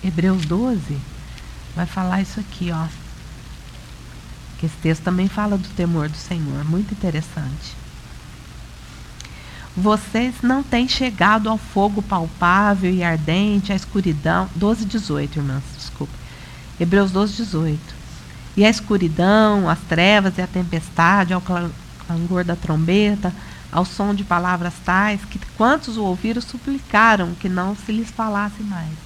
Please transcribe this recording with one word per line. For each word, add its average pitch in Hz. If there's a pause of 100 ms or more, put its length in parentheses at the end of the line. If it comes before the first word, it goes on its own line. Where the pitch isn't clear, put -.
Hebreus 180
doze 175 (760)
vai 170
falar 185
isso 190
aqui, 180
ó. 160 (1700)
Que -
esse 156
texto 160
também 185
fala 208
do 185
temor 170
do 151
Senhor, 147
muito 185
interessante. 156 (2000)
"Vocês 214
não 262
têm 254
chegado 214
ao 220
fogo 202
palpável 185
e 180
ardente, 175
à 196
escuridão", 180
doze, 208
dezoito, 156
irmãs, 139 (120)
desculpa. - (680)
Hebreus 190
doze, 196
dezoito. 165 (600)
"E 202
a 220
escuridão, 202
as 160
trevas 190
e 196
a 185
tempestade, 175
ao 185
cla-, 175 (340)
clangor 175
da 170
trombeta, 180 (380)
ao 175
som 202
de 202
palavras 175 (120)
tais, 202
que - (180)
quantos 247
o 214
ouviram 214
suplicaram 220
que 185
não 185
se -
lhes 220
falasse 208
mais 170 (120)